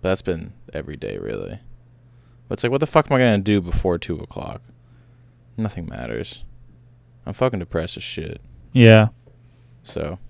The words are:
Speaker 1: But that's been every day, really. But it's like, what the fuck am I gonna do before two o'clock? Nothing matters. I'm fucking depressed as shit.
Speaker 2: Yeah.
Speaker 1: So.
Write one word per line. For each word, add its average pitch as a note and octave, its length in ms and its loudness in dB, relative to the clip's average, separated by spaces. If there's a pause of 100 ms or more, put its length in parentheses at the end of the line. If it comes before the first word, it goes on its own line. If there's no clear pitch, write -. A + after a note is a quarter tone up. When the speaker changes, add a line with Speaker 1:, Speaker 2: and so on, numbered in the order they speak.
Speaker 1:
But F#2 80 -2
that's F#2+ 120 -2
been E2+ 320 -6 (200)
every - 220 -10
day, G1+ 220 -8
really. G1+ 420 -8 (880)
But - 60 -6
it's - 100 -8
like, A#2+ 80 0
what C3+ 80 0
the D3+ 80 2
fuck - 240 2
am C3 60 4
I - 20 4
gonna A#2 200 6
do G2+ 200 2
before F2 380 0
two D#2+ 220 -6
o'clock? - 420 -12 (960)
Nothing G2+ 300 -6
matters. - 580 -8 (800)
I'm - 80 -8
fucking A#2+ 260 0
depressed E2 380 -6
as - 60 -12
shit. - 360 -10 (320)
Speaker 2:
Yeah. A2 380 8 (760)
Speaker 1:
So. D2+ 360 -8 (100)